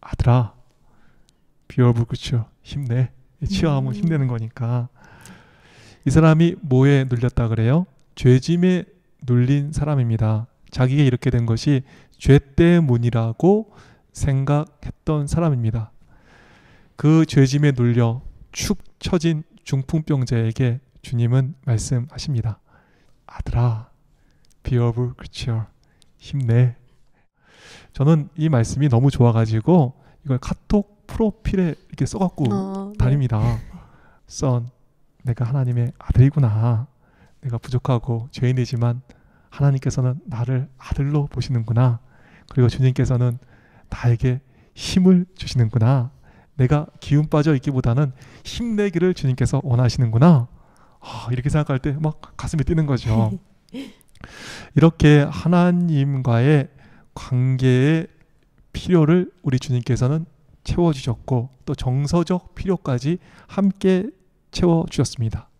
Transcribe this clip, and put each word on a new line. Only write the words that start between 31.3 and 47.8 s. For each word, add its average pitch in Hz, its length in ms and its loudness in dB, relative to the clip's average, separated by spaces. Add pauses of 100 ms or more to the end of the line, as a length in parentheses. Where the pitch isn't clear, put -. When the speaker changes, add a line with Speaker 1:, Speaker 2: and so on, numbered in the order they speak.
Speaker 1:
이렇게 - 180 -6
써갖고 - 460 -4
Speaker 2:
어, 196 400 -6
네. 214 60 -20
Speaker 1:
다닙니다. 127 420 0 (880)
"Son, 123 420 -4 (520)
내가 120 220 -4
하나님의 123 540 -2
아들이구나. 120 880 2 (560)
내가 120 160 -6
부족하고 120 760 -4
죄인이지만 123 720 -2 (480)
하나님께서는 135 760 -2
나를 123 440 -6 (100)
아들로 143 480 -4
보시는구나. 117 760 -2 (480)
그리고 123 200 2
주님께서는 127 720 0 (500)
나에게 123 520 -2 (340)
힘을 180 520 2 (100)
주시는구나. 120 760 0 (460)
내가 147 300 0 (140)
기운 151 280 0
빠져 151 260 2
있기보다는 131 580 -2 (320)